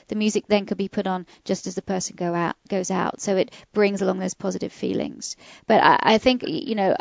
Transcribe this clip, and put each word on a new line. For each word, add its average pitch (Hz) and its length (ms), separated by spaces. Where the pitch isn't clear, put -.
the - 80
music 214 320
then 202 180
could 190 140
be 196 100
put 196 200
on 185 180
just - 220
as 185 80
the 190 80
person 185 320
go 175 180
out, 170 220
goes 190 240
out. - 280
So 196 160
it 185 140
brings 202 280
along 185 180
those 185 140
positive - 380
feelings. - 640
But 214 160
I, - 160
I 220 40
think, 254 280
you 208 300
know, 196 240